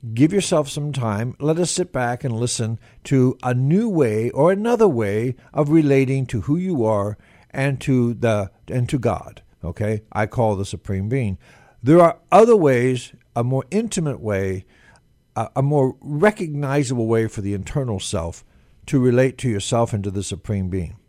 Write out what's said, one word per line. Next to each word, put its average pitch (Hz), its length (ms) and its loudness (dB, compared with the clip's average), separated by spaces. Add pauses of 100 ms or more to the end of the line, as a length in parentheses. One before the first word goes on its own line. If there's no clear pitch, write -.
(120)
Give 147 220 2
yourself 160 340 0
some 147 240 -6
time. 120 480 -4
Let 156 180 0
us 175 120 0
sit 180 200 -4
back 123 340 -4
and 117 140 -4
listen 117 400 -4 (260)
to 127 380 2
a 127 120 -2
new 156 340 2
way 120 420 2
or 147 220 2
another 220 340 2
way 113 480 0 (200)
of 143 160 0
relating 135 560 4
to 110 160 -4
who 143 140 0
you 175 280 -2
are 104 320 0 (320)
and 135 320 -2
to 123 320 2
the, 104 380 0 (180)
and 123 220 -2
to 147 80 -2
God. - 420 -4 (240)
Okay? 107 380 -4 (100)
I 107 140 -2
call 110 300 0
the 98 100 -4
Supreme 98 420 -6
Being. 110 300 -2 (440)
There 160 200 6
are 165 160 4 (120)
other 226 240 8
ways, 131 600 2 (200)
a 120 80 -2
more 131 280 -2
intimate 175 500 -4
way, 95 460 -4 (680)
a, 113 220 -4
a 139 60 0
more 139 400 0
recognizable 143 1040 -2
way 113 200 2
for 110 140 -8
the 101 140 -4
internal 110 440 -6
self 85 460 -8 (420)
to 139 140 0
relate 127 380 4
to 127 100 -4
yourself 113 460 -2
and 101 100 -4
to 101 60 -4
the 98 120 -6
Supreme 95 460 -6
Being. 87 280 -6 (120)